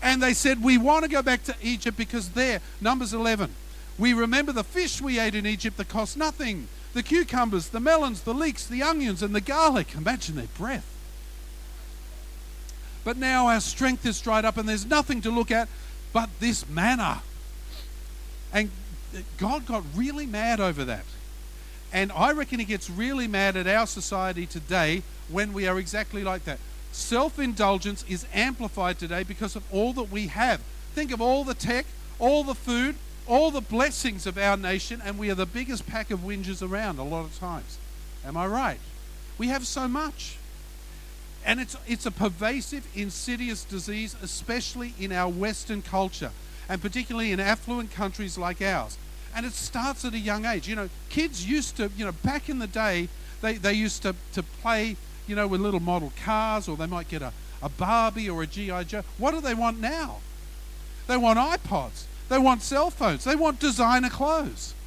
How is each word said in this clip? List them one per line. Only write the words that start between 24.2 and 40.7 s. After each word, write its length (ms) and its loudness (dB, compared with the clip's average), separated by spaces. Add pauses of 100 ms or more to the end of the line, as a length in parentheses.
today 580 2 (260)
when 240 0
we 140 0
are 120 2
exactly 440 -4
like 220 -2
that. 140 -6 (320)
Self-indulgence 1160 2
is 240 -4
amplified 640 0
today 260 -2
because 320 -4
of 160 -8
all 220 2
that 160 -4
we 180 -2
have. 340 2 (320)
Think 180 0
of 100 -2
all 220 4
the 100 -2
tech, 320 0 (320)
all 260 6
the 120 -2
food, 400 2 (320)
all 240 8
the 100 -2
blessings 640 0
of 120 -4
our 200 6
nation, 480 -2
and 140 -4
we 100 0
are 60 2
the 100 2
biggest 400 -4
pack 240 -4
of 120 -2
whingers 460 -4
around 300 -2
a 60 -4
lot 200 -2
of 140 -8
times. 400 -8 (480)
Am 100 -6
I 120 0
right? 320 0 (580)
We 100 0
have 200 0
so 200 -2
much. 500 -4 (1080)